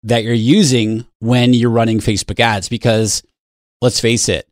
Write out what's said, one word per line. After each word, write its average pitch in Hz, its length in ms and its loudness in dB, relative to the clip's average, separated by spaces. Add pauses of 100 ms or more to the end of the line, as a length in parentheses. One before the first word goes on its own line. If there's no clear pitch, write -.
that 113 200 -2
you're 117 120 -2
using 117 720 2 (140)
when 123 340 2
you're 120 160 2
running 113 300 0
Facebook - 380 -4
ads. 110 300 0
Because 110 540 -2 (580)
let's 123 180 0
face 117 300 0
it 85 240 -4